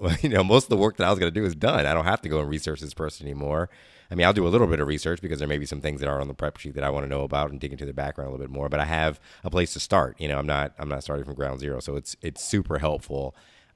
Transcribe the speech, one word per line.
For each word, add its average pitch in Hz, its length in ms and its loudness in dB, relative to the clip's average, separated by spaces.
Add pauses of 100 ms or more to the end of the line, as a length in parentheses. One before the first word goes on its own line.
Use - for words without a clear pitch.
(140)
<laughs> - 60 -2
you 156 80 0
know, 98 160 4
most 117 200 8
of - 40 -14
the 117 80 4
work 101 220 2
that 87 80 4
I 92 40 6
was 101 80 4
gonna 87 140 2
do 104 120 0
is 87 100 0
done. 98 320 2
I 73 80 2
don't 80 100 2
have 95 180 2
to - 60 -8
go 78 100 0
and 73 100 -2
research 76 320 -4
this 76 140 -12
person 76 320 -6
anymore." 71 440 -2 (400)
I 95 40 -6
mean, 87 120 6
I'll 98 80 8
do 95 120 4
a 85 40 6
little 101 160 6
bit 82 120 2
of 73 80 2
research 78 360 -2
because 78 160 -4
there 73 100 -2
may 73 80 0
be 73 80 -2
some 73 160 -8
things 73 200 -4
that 71 80 -2
are 71 120 0
on 69 80 -4
the 71 60 -8
prep 73 240 -6
sheet 71 160 -12
that 69 100 -4
I 69 60 2
wanna 71 160 -2
know 69 160 -2
about 71 280 0
and 69 80 -10
dig 69 140 -8
into 69 140 -8
the 69 80 -8
background 69 340 -6
a 67 40 -6
little 67 140 -8
bit 65 60 -12
more. 69 160 -4
But 73 120 0
I 73 40 2
have 78 340 0 (240)
a 92 60 -6
place 90 240 0
to - 80 -8
start. 78 400 2
You 76 80 -4
know, 69 100 0
I'm 73 80 -2
not, 71 320 0
I'm 76 120 -8
not 67 120 -4
starting 71 220 -4
from 69 100 -10
ground 67 260 -4
zero. 69 200 -6
So 71 160 -6
it's, - 240 -8
it's - 240 -8
super 90 320 2
helpful, 69 580 -2 (420)